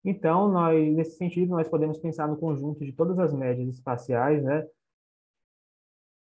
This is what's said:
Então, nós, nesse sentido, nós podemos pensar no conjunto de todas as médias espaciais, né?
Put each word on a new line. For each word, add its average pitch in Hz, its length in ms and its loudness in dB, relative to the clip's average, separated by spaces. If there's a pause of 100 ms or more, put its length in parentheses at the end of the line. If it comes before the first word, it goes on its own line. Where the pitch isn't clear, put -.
Então, 190 480 2
nós, 160 440 4
nesse 160 200 -2
sentido, 180 360 0
nós 165 180 0
podemos 156 300 0
pensar 156 280 -4
no 151 80 -2
conjunto 147 480 -4
de 139 80 -8
todas 180 280 0
as 165 120 2
médias 127 380 -2
espaciais, 127 720 0
né? 151 240 -2 (1500)